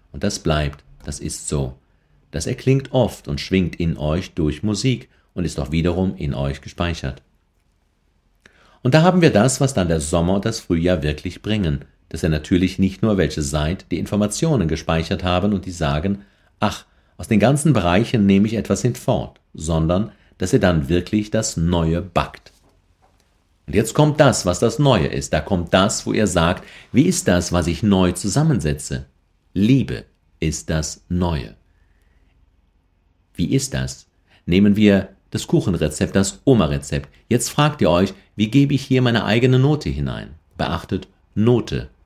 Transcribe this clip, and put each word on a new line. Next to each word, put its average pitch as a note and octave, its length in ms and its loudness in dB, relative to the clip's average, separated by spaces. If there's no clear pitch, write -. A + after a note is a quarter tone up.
Und C#2 140 -8
das - 140 -4
bleibt, D2+ 440 -4
das D2+ 160 -10
ist - 260 -10
so. C#2 280 -4
Das D#2 160 -6
erklingt C3 440 -2
oft A#2 380 -2
und D2 100 -4
schwingt F#2 380 0
in E2 200 -2
euch D2+ 360 -4
durch D2+ 280 -2
Musik G#2+ 460 -2
und F2+ 120 -4
ist D#2 120 -6
auch C#2+ 140 -6
wiederum F2 460 0
in C#2+ 160 -4
euch C#2 260 -4
gespeichert. E2 640 -6
Und B2+ 100 2
da D#3+ 100 6
haben F3+ 180 4
wir D#3 100 6
das, A#2+ 300 2
was C3 120 0
dann F2+ 140 0
der D#2+ 140 0
Sommer F2 320 0
und G2 100 -2
das A2+ 160 -4
Frühjahr F2 420 0
wirklich D2 400 -6
bringen, F#2 440 -2
dass - 140 -6
ihr F2 60 2
natürlich F2 480 0
nicht F#2+ 240 0
nur, G#2+ 160 2
welche D#2+ 240 0
seid, D2+ 480 -4
die E2 100 -4
Informationen G#2 680 0
gespeichert E2 560 -2
haben F2+ 300 0
und F#2+ 120 -4
die F#2 60 -8
sagen, E2+ 520 -2
„Ach, G2+ 260 -4
aus - 140 -14
den G#2+ 100 2
ganzen C#3 320 4
Bereichen G2+ 540 2
nehme G2 220 4
ich A2+ 80 -6
etwas G2+ 260 -2
hinfort“, A#2 580 -4
sondern E2 580 -2
dass - 140 -4
ihr B2+ 80 4
dann E2+ 300 2
wirklich F2+ 420 0
das - 240 -4
Neue E2+ 460 0
backt. D#2+ 500 -6
Und - 60 -8
jetzt - 200 0
kommt D3+ 260 2
das, B2+ 260 4
was F2 140 -2
das A2+ 200 0
Neue A#2+ 280 4
ist. - 260 -4
Da D#2+ 80 0
kommt F2 320 -2
das, F#2+ 320 2
wo A2 80 -4
ihr G#2+ 140 2
sagt, E2+ 360 0
„Wie B2+ 120 4
ist F3+ 240 0
das, F2 240 2
was F2 160 0
ich E2 160 -4
neu F#2+ 280 4
zusammensetze?“ E2+ 960 -2
Liebe G2+ 520 2
ist D#2+ 300 -4
das D#2+ 400 -4
Neue. E2 460 -2
Wie - 200 -2
ist C3 200 -2
das? C2 340 -8
Nehmen G2 300 4
wir G2+ 340 4
das - 160 -6
Kuchenrezept, F2 680 0
das G2 300 0
Oma-Rezept. C#2+ 640 2
Jetzt A#2+ 220 0
fragt D3 320 0
ihr F#2 80 4
euch, F2+ 240 2
„Wie G#2+ 140 0
gebe C#3 240 4
ich C3 120 -4
hier B2+ 160 2
meine A#2 240 2
eigene B2+ 340 4
Note C#3+ 300 2
hinein?“ C#2 460 -6
Beachtet E2 500 -6
Note. G#2+ 560 0